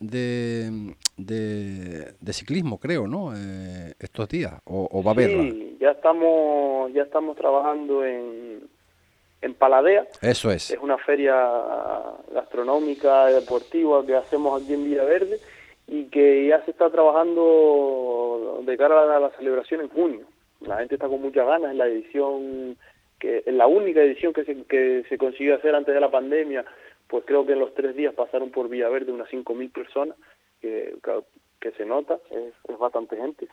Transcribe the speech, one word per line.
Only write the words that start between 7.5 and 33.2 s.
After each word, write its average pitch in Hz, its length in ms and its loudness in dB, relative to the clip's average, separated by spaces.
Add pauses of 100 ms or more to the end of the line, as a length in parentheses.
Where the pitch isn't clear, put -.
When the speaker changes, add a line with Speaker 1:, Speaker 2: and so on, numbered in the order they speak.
Speaker 2:
en, 120 640 -8 (760)
en 127 120 -6
Paladea. 143 520 4 (160)
Speaker 1:
Eso 110 300 0
es. 87 200 -4
Speaker 2:
Es - 80 -4
una 143 180 0
feria 143 360 2 (1000)
gastronómica, 135 960 2
deportiva 135 800 2
que 131 100 0
hacemos 139 460 0
aquí 139 120 -6
en 143 100 -2
Villaverde 147 560 0 (500)
y 147 160 -6
que 139 420 6
ya 156 180 4
se 165 60 -4
está 170 180 2
trabajando 147 1800 2
de 127 120 -2
cara 151 260 6
a - 20 6
la, 151 120 4
a - 40 4
la 139 160 2
celebración 131 440 -4
en 139 80 -8
junio. 147 360 -2 (360)
La 104 160 -6
gente 123 180 -4
está 139 120 -4
con 135 140 -4
muchas 135 240 0
ganas, 151 260 0
en 135 60 -4
la 123 100 2
edición 131 880 -4 (420)
que, - 260 -4
en 127 120 0
la 120 100 8
única 170 340 4
edición 147 320 2
que 151 100 -4
se, 135 200 -8
que 127 440 0
se 131 100 -4
consiguió 135 380 0
hacer 147 200 2
antes 143 180 0
de 143 80 2
la 139 100 2
pandemia, 139 540 -2 (420)
pues 123 180 -4
creo 139 200 2
que 139 80 0
en 135 60 0
los 131 140 -2
tres 135 220 -4
días 147 180 -2
pasaron 127 380 -4
por 127 160 -4
Villaverde 123 440 -4
unas 120 180 -10
cinco 127 240 -8
mil 127 160 -8
personas, 139 480 -8 (420)
que, - 440 -8
que, 104 180 -4 (400)
que 117 160 -8
se 104 80 -8
nota, 139 320 -4 (140)
es, 117 220 -10 (140)
es 117 100 -10
bastante 117 380 -4
gente. 135 380 -10